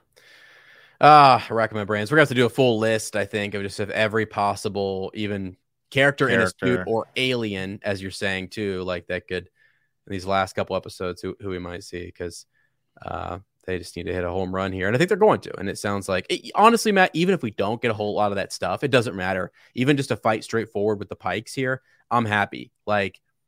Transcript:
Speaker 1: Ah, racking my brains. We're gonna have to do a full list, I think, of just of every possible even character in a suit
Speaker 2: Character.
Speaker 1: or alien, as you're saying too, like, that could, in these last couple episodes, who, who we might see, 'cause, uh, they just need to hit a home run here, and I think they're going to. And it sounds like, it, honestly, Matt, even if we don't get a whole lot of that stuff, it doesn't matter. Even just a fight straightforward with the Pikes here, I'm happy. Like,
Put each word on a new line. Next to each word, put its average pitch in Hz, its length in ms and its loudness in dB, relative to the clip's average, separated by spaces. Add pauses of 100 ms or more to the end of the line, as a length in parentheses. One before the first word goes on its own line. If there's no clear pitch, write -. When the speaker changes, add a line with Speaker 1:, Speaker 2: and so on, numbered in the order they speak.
(1000)
Speaker 1:
Ah, 143 480 10
racking 110 260 0
my 107 80 -2
brains. 104 280 -2
We're 151 60 2
gonna 156 40 8
have 143 80 4
to 113 60 0
do 127 100 6
a 113 40 4
full 123 280 4
list, 110 380 0
I 101 100 -2
think, 101 300 -4
of 98 80 -6
just 98 160 -8
of 101 100 -6
every 107 380 0
possible 98 880 -2
even 101 420 -6 (320)
character 139 400 2
in 95 100 2
a 92 80 4
suit - 120 -8
Speaker 2:
Character. 92 280 0
Speaker 1:
or 113 280 -2
alien, 107 680 -2
as 101 180 -4
you're 95 100 -8
saying 92 380 -4
too, 98 340 -4
like, 90 240 -6
that 90 200 -6
could, 90 220 -8 (560)
in - 60 -14
these 92 140 -8
last 95 280 0
couple 95 220 -4
episodes, 92 460 -8
who, 95 200 -8
who 101 80 -10
we 90 100 -6
might 90 240 -10
see, 87 280 -12
'cause, - 340 -12 (560)
uh, 87 380 -8 (260)
they 92 140 -4
just - 160 -14
need 87 100 -8
to 87 80 -4
hit 90 120 -2
a 87 40 -4
home 92 240 -4
run 95 180 -2
here, 92 160 -4
and 107 80 0
I - 20 2
think 175 100 2
they're 196 100 0
going 185 240 4
to. - 160 -12
And 98 120 -6
it 95 80 -6
sounds 101 320 -4
like, 95 200 -2
it, - 240 -6
honestly, 220 380 4
Matt, 190 220 4
even 175 200 2
if 165 80 -2
we 113 100 -4
don't 107 300 -2
get 120 100 0
a 107 40 -2
whole 104 180 -2
lot 101 180 0
of 101 40 -4
that 95 160 -4
stuff, 104 320 -4
it 139 80 -2
doesn't 117 240 2
matter. 92 360 -4 (220)
Even 135 240 2
just 135 140 -2
a 113 60 -2
fight 113 260 0
straightforward 104 560 -2
with 98 100 -10
the 98 60 -12
Pikes 95 380 -6
here, 131 280 -4 (300)
I'm 117 140 2
happy. 101 480 -2 (120)
Like, 101 360 -2 (260)